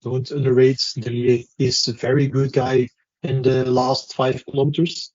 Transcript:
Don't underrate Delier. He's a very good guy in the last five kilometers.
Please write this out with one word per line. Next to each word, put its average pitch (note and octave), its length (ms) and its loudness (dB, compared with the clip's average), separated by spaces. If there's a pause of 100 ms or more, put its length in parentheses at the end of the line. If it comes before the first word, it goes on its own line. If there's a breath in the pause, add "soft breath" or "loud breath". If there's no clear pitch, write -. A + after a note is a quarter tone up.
Don't B2+ 280 -6
underrate C3 500 2 (180)
Delier. A#2+ 440 0 (140)
He's B2+ 300 0
a B2 60 -4
very C3 340 0
good C3 260 0
guy B2+ 360 2 (340)
in C3+ 180 -2
the C3 240 2
last B2+ 500 0
five B2+ 300 -2
kilometers. D3 680 -2